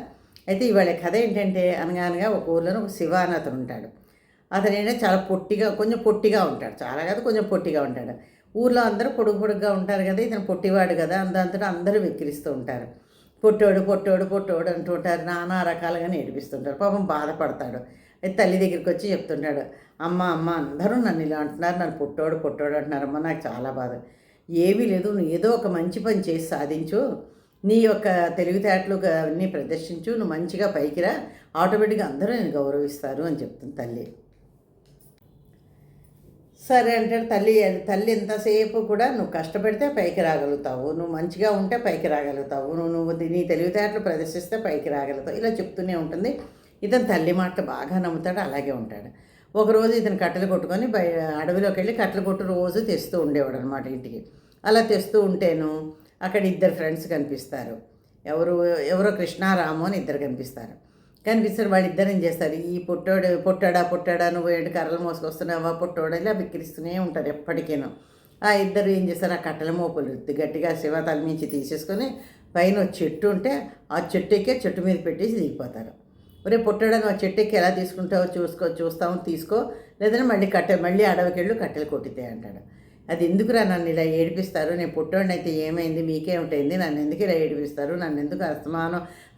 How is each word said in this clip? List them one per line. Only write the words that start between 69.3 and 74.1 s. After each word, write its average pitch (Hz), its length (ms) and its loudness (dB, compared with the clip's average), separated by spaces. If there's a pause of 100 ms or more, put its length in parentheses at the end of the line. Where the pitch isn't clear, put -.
ఆ - 20 0
కట్టెల 156 360 -4
మోపులు 151 600 -4
గట్టిగా 156 440 -2
శివ 156 260 -2
తల 156 180 0
మించి 156 260 -2
తీసేసుకొని 156 720 -4 (380)
పైన 190 240 4
ఒక 180 240 0
చెట్టు 160 240 0
ఉంటే 226 420 0 (220)
ఆ 170 240 -2